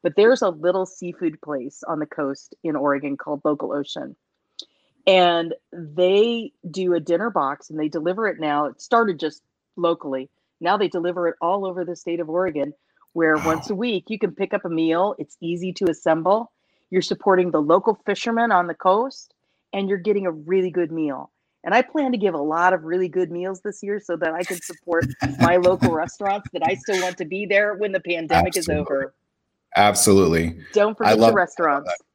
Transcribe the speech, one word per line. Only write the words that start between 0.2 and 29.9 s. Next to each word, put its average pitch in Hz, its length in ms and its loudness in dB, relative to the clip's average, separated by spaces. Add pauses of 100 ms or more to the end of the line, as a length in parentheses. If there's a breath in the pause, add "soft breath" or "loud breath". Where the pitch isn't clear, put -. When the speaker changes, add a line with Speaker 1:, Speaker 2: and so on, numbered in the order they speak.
Speaker 1:
a 196 80 2
little 180 360 0
seafood 170 560 -6
place 139 400 -10
on 160 160 -6
the 151 80 -4
coast - 560 -8
in 156 140 -4
Oregon 139 400 -2
called 147 280 -8
Local 147 280 -2
Ocean. 139 420 -8 (920 loud breath)
And 175 460 4 (200)
they 190 800 0 (180)
do 180 240 0
a 170 60 0
dinner 175 300 -2
box, 147 400 -4
and 156 80 -10
they 156 100 -4
deliver 175 400 -4
it 175 100 -6
now. 147 280 -2
It - 140 -10
started 220 380 0
just 151 240 -6 (320)
locally. 156 560 -4 (300)
Now 180 160 2
they 196 120 0
deliver 175 380 -2
it 165 160 -2
all 190 240 -2
over 180 180 -6
the 170 120 -8
state 170 240 -6
of 156 100 -6
Oregon, 160 420 -2 (400)
where 160 240 2
Speaker 2:
Wow. 151 100 -2
Speaker 1:
once 160 240 -2
a 208 40 -2
week 208 340 -4
you 214 120 -6
can 185 120 -2
pick 196 220 -4
up 196 100 -4
a 180 40 -6
meal. 165 500 0
It's - 220 -14
easy 175 340 -6
to 185 160 0
assemble. 175 640 0 (380)
You're 185 120 2
supporting 180 480 2
the 156 120 2
local 185 320 2 (120)
fishermen 233 460 0
on 175 160 4
the 165 60 -6
coast, 220 600 -2 (380)
and 196 160 -4
you're 196 100 0
getting 196 280 -2
a 175 40 0
really 175 400 -2
good 165 220 -2
meal. 147 380 -6 (340)
And 180 100 0
I 254 80 6
plan 269 300 -2
to 233 60 -2
give 190 160 0
a 151 60 -4
lot 165 320 2
of 165 120 -2
really 180 240 -2
good 170 240 -4
meals 185 300 -8
this 208 200 -10
year 202 180 -6
so 170 160 -6
that 160 160 -2
I 175 120 -6
can 175 180 -10
support 170 420 -2 (160)
Speaker 2:
<laughs> 135 200 -4
Speaker 1:
my 175 160 6
local 180 360 4
restaurants 196 600 -4
that 160 120 -4
I 180 100 0
still 185 280 -4
want 185 160 -4
to 185 60 -6
be 190 220 -6
there 202 280 2
when 202 180 -4
the 185 80 -2
pandemic 175 560 0
Speaker 2:
Absolutely. 156 260 -2
Speaker 1:
is - 40 -6
over. 139 280 -4 (640)
Speaker 2:
Absolutely. 92 800 4 (160)